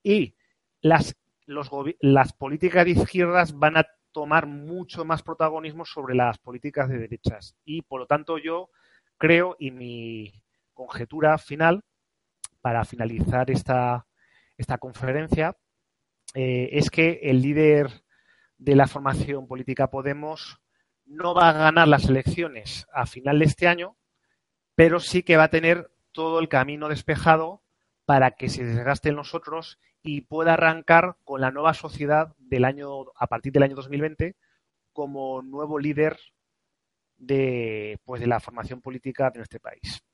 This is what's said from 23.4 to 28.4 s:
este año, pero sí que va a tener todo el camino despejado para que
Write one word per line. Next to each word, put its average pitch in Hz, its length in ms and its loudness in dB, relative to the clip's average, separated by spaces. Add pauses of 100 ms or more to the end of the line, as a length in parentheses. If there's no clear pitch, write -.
este 156 220 2
año, 175 300 -2 (800)
pero 165 240 6
sí - 240 -2
que 165 140 6
va 156 80 8
a 156 40 -4
tener 165 420 0 (200)
todo 160 280 -2
el 165 100 -2
camino 147 380 -2
despejado 160 760 0 (420)
para 131 260 6
que 131 160 -8